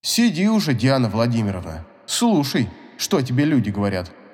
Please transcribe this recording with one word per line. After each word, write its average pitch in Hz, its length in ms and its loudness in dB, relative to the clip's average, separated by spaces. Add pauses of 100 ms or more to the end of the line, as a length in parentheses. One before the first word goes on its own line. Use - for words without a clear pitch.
Сиди 202 460 2
уже, 202 260 2
Диана 127 360 2
Владимировна, 98 760 -2 (200)
слушай, 165 640 0 (280)
что 175 240 -2
тебе 127 240 0
люди 127 240 2
говорят. 98 420 -4 (220)